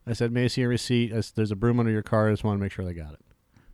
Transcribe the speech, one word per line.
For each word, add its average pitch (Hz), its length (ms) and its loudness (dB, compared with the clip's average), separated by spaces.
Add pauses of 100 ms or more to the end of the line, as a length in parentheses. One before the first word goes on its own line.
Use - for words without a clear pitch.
I 120 60 -4
said, 117 200 0
"May 123 120 2
I 123 40 4
see 131 140 0
a 123 60 2
receipt? 120 440 0
I 113 60 -2
s-, 104 120 -4
there's 110 200 0
a 104 60 -2
broom 120 240 2
under 117 100 2
your 107 120 0
car. 107 260 2
I 107 40 4
just 101 120 -2
wanna 104 160 0
make 98 120 -4
sure - 120 -8
they 90 100 -6
got 76 200 -12
it." - 60 -20 (540)